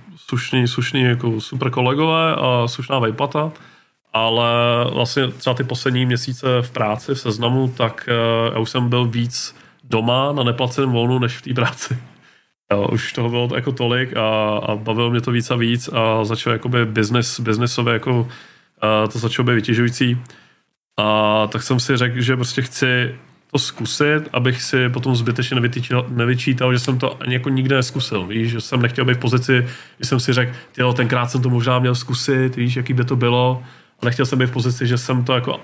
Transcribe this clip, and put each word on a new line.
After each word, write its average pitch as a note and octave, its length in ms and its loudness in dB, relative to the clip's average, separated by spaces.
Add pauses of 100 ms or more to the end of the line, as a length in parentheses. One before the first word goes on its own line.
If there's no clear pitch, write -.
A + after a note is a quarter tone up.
(160)
slušný, B2 520 0
slušný, B2 340 -2
jako A#2+ 380 0
super B2+ 300 -4
kolegové D#3 640 2
a B2 340 2
slušná C3 300 -4
vejplata. C#3 540 -2 (600)
Ale A2+ 340 2 (480)
vlastně B2+ 340 0
třeba - 260 -2
ty C3 100 -2
poslední B2 420 0
měsíce B2 400 -2 (160)
v B2 80 -6
práci G#2+ 440 -2
v B2+ 60 -8
Seznamu, A#2+ 480 0
tak, A#2+ 440 -2
eh, A#2 400 2
já A2+ 60 -2
už A2+ 120 -2
jsem B2 180 0
byl B2 160 2
víc A#2+ 520 -4 (280)
doma B2 480 0
na C#3 100 0
neplaceném B2 480 0
volnu A#2+ 280 2
než A#2+ 180 -2
v - 60 -18
té C3 120 -6
práci. A#2+ 440 -4 (760)
Jo, G2+ 200 2
už - 200 -2
toho A#2 160 -2
bylo A#2+ 260 0
jako C3 180 -2
tolik B2 440 -2
a, G#2+ 420 0
a G#2+ 180 -2
bavilo A2+ 340 0
mě A#2+ 100 0
to B2 100 -2
víc A#2+ 200 0
a B2 60 0
víc A#2 360 0
a A2+ 320 2
začal A2+ 280 -2
jakoby A#2+ 340 0
business, A2+ 540 0
businessově A#2 520 0
jako, A#2 360 0 (760)
eh, G#2+ 40 0
to A2+ 100 -6
začalo A#2+ 280 0
být B2 80 4
vytěžující. A#2+ 640 2 (840)
A G#2+ 520 4
tak A2+ 100 -4
jsem B2+ 180 2
si C3+ 160 2
řekl, A#2+ 240 0
že B2+ 160 2
prostě B2+ 260 -2
chci B2 520 0 (360)
to D3 80 0
zkusit, D3+ 720 0
abych B2 300 0
si B2+ 260 0
potom B2 280 0
zbytečně B2+ 440 0
nevytýčil-, B2 480 0
nevyčítal, B2 640 0
že B2 60 2
jsem B2+ 200 0
to - 240 -4
ani B2+ 120 -2
jako C3 140 -2
nikdy C3 260 0
neskusil, A#2+ 520 -2
víš, A2+ 240 -2
že A#2 100 -4
jsem B2 220 0
nechtěl B2 220 0
být B2 120 4
v B2 40 -6
pozici, B2 460 2 (340)
že - 80 -12
jsem B2+ 120 2
si C3 120 0
řekl, B2 200 0 (200)
„Tyjo, B2+ 200 2
tenkrát B2 340 0
jsem B2+ 160 -2
to B2+ 80 0
možná B2 280 2
měl B2+ 160 2
zkusit, C3 640 0
víš, A#2+ 200 0
jaký B2+ 180 -4
by B2 100 2
to C3 120 -2
bylo,“ B2 460 2 (380)
a - 40 -8
nechtěl B2 220 0
jsem C3 120 0
být B2+ 80 4
v B2 60 -2
pozici, B2 340 -2
že A#2+ 120 2
jsem B2+ 260 0
to B2+ 100 0
jako B2 300 -2